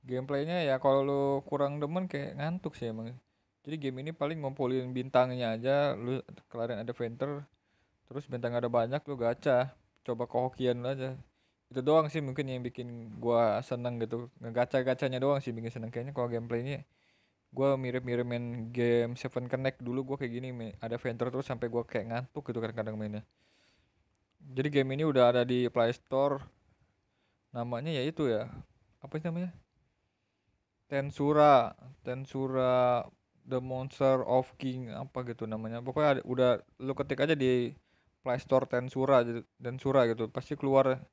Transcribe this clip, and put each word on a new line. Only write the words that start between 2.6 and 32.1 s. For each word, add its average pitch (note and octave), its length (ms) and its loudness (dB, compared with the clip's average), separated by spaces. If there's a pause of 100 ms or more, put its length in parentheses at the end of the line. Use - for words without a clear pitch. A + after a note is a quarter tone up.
sih A#2 140 -6
emang. A2+ 240 -8 (500)
Jadi D3 160 -8
game C3+ 240 -4
ini D#3 80 -6
paling D#3+ 300 -4
ngumpulin C3 500 -2
bintangnya B2+ 640 2
aja, C3+ 400 2
lu B2 240 -4 (320)
kelarin A#2 300 -6
Adventure, B2 640 -6 (640)
terus C#3 180 -10
bintang A#2+ 300 -4
ada A#2+ 100 0
banyak, A#2+ 380 2
lu C#3+ 100 -8
gacha, B2 560 2 (320)
coba A#2+ 240 -4
kehokian B2 560 0
lu B2 80 -4
aja. C3 240 -6 (560)
Itu B2+ 80 -4
doang D3+ 320 4
sih D#3+ 80 -2
mungkin C3+ 320 -4
yang B2+ 160 -6
bikin A#2 480 -10
gua A#2 480 4
seneng A#2+ 400 -4
gitu. A#2 240 -6 (160)
Ngegacha-gachanya B2+ 800 0
doang C#3 160 2
sih B2 160 -6
bikin A2+ 160 -8
seneng. A2+ 160 -10
Kayaknya A#2+ 240 -8
kalau B2+ 160 -2
gameplaynya A#2+ 560 -4 (720)
gua C3+ 240 2
mirip-mirip B2 480 -2
main A#2+ 480 -6
game A#2+ 400 2
Seven B2 320 -6
Connect C3 320 -2
dulu, B2 240 -4
gua C3 160 -6
kayak A#2+ 160 -6
gini, B2+ 160 -8
main A2+ 320 -10
Adventure A#2 480 -4
terus C3 160 -4
sampai A#2+ 240 -4
gua A#2 160 -2
kayak A2+ 240 -4
ngantuk B2+ 400 -6
gitu A#2 80 -4
kadang-kadang A2 400 -4
mainnya. G#2+ 240 -8 (1300)
Jadi C3+ 160 -2
game C#3 320 2
ini D#3+ 80 2
udah B2+ 240 8
ada B2 160 2
di B2 240 2
Play A#2+ 240 2
Store. C3+ 480 -2 (1120)
Namanya B2 400 -4
ya B2+ 80 0
itu D#3 240 -2
ya. A2 240 0 (480)
Apa - 160 -14
sih D#3+ 160 -6
namanya? F3 240 -6 (1300)
Tensura, C#3+ 920 6 (320)
Tensura B2+ 960 2 (480)